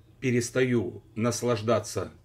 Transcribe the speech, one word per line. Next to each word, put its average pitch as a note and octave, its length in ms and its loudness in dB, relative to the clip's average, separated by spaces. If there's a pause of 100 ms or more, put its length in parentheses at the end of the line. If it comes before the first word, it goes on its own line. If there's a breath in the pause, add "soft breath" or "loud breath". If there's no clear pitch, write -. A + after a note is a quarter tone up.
(200)
перестаю B2 840 0 (140)
наслаждаться A2 960 0 (120)